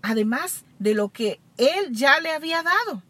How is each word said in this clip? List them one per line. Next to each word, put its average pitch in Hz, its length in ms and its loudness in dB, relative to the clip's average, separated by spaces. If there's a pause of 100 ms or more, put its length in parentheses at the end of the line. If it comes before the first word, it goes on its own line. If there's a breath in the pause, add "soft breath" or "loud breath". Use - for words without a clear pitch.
además 220 640 -2 (140)
de 208 160 2
lo 208 160 0
que 214 280 -4 (200)
él 311 340 2
ya 277 280 4
le 320 120 -6
había 320 300 -2
dado. 349 480 -2